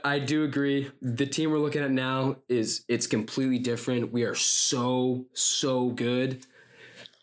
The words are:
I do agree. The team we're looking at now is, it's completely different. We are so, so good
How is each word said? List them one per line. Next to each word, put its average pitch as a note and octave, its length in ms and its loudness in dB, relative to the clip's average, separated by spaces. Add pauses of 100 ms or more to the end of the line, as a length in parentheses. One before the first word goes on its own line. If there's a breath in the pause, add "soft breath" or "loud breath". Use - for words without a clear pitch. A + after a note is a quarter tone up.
I C#3+ 140 0
do D3+ 260 0
agree. C#3 460 0 (100)
The C3 240 0
team D#3 260 0
we're D#3 60 2
looking D3 240 0
at C#3 100 0
now C3 460 0 (100)
is, A2+ 400 0
it's A#2 180 0
completely B2+ 540 0
different. A#2+ 540 -2
We A#2+ 100 2
are G2+ 100 0
so, B2+ 1000 0
so B2+ 560 0
good B2 560 -2 (760 loud breath)